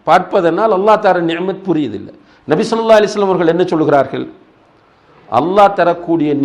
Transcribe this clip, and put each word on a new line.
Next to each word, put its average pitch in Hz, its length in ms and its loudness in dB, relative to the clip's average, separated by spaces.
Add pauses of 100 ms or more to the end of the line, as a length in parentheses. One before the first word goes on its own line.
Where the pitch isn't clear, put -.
பார்ப்பதனால் 185 680 2
அல்லாஹ் 208 280 2
தர 180 140 2 (100)
நிஅமத் 185 380 -6
புரியுதில்லை. 113 440 -4 (380)
நபி 190 200 0
ஸல்லல்லாஹு 226 300 2
அலைஹி 202 100 -2
வஸல்லம் 202 200 -2
அவர்கள் 165 240 0
என்ன 175 180 0
சொல்கிறார்கள்? 139 540 0 (1000)
அல்லாஹ் 190 520 2
தரக்கூடிய 170 480 0 (160)